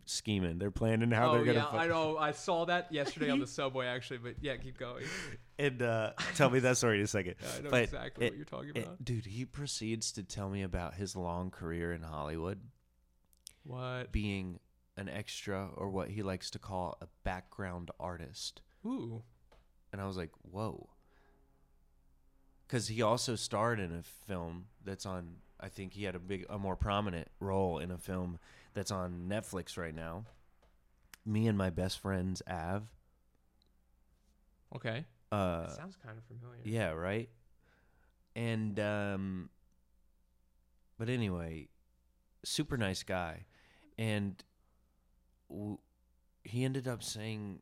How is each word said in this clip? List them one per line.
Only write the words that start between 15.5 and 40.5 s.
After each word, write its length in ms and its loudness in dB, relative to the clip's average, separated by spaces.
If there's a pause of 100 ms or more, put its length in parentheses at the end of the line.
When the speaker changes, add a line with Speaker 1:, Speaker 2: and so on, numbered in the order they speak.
Speaker 1:
or 140 -4
what 220 -2
he 120 -4
likes 280 -2
to 80 -8
call 420 -4
a 60 -12 (180)
background 760 -4
artist. 600 -8 (240)
Speaker 2:
Ooh. 380 -4 (680)
Speaker 1:
And 120 -6
I 40 -2
was 120 -2
like, 140 -4 (100)
"Whoa." 480 -6 (1800)
'Cause 200 2
he 120 0
also 340 4
starred 460 2
in 140 -2
a 80 -6
film 640 -6 (180)
that's 220 -6
on, 300 -6 (220)
I 120 -10
think 240 -10
he 100 -6
had 100 -2
a 40 -4
big, 320 -4
a 80 -4
more 180 0
prominent 520 2 (120)
role 380 4
in 120 -2
a 60 -4
film 420 -4 (360)
that's 160 -4
on 400 -2
Netflix 480 -4
right 160 -4
now. 320 -6 (960)
Me 240 4
and 80 6
My 140 4
Best 280 0
Friend's 480 0
Av. 400 -2 (1900)
Speaker 2:
Okay. 300 -2 (240)
Speaker 1:
Uh, 380 2
Speaker 2:
That 80 -8
sounds 200 -12
kinda 320 -16
familiar. 360 -16
Speaker 1:
Yeah, 260 2
right? 400 0 (1080)
And, 420 0
um, 680 0 (1500)